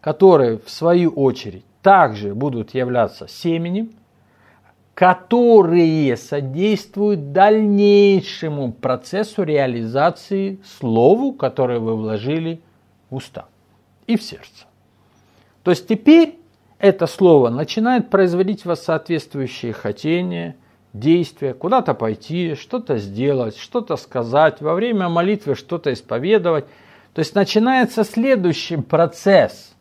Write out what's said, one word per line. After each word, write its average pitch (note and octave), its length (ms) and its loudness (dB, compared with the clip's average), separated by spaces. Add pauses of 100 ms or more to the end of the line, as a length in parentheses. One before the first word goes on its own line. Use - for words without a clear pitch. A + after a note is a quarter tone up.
которые, D3+ 580 4
в - 100 -18
свою F3 420 0
очередь, B2+ 540 -4 (180)
также A2 520 4
будут A#2+ 400 -6
являться B2 540 -2
семенем, F3 640 -6 (1000)
которые F3 1200 4
содействуют E3+ 1160 -4
дальнейшему G3+ 1400 2
процессу F3+ 720 -6
реализации D3+ 1120 -2 (220)
слову, C#3+ 520 2
которое B2+ 460 -4
вы A2+ 160 -4
вложили C3 640 -6 (500)
в B2+ 60 -12
уста - 280 -16 (640)
и A#3 80 0
в A3 60 -4
сердце. - 440 -20 (960)
То F3 80 -2
есть F3 160 -2
теперь D4+ 540 0 (400)
это F#3+ 260 2
слово D3+ 440 4
начинает A3 580 -2
производить F#3+ 540 0
в - 40 -14
вас E3 160 -4
соответствующие C#3 920 -6
хотения, E3+ 840 -6 (380)
действия, C#3+ 580 -2
куда-то F#3 400 -2
пойти, D3+ 640 -6
что-то A3+ 420 -6
сделать, A2+ 640 -4
что-то - 380 -8
сказать, C3+ 680 0
во D3+ 120 -2
время G3+ 360 -2
молитвы F3 440 -2
что-то - 380 -6
исповедовать. E3 720 -2 (480)
То - 60 -8
есть D#3 160 -4
начинается A3+ 680 0
следующий G3+ 760 -2
процесс. E3 1040 0